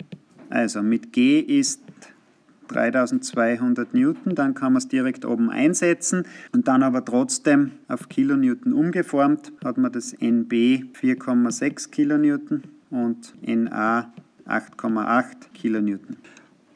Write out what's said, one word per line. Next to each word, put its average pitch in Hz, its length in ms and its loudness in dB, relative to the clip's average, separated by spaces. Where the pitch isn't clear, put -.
Also 110 320 -2
mit 113 320 -2
G 135 260 4
ist 143 420 0
dreitausendzweihundert 120 1300 -2
Newton, 156 420 0
dann 135 180 0
kann 131 200 0
man's 127 140 0
direkt 127 380 -2
oben 117 240 0
einsetzen 170 720 0
und 123 140 2
dann 131 160 4
aber 127 220 0
trotzdem 135 680 0
auf - 220 -10
Kilonewton 135 640 0
umgeformt, 151 800 0
hat 123 140 -4
man 127 140 0
das 120 220 -10
N 117 340 0
B 123 460 2
vier 127 240 0
Komma 123 340 0
sechs - 400 -6
Kilonewton 147 720 0
und 117 520 -4
N 117 260 0
A 117 460 -2
acht - 320 -6
Komma 113 400 -2
acht - 360 -6
Kilonewton. 104 640 -4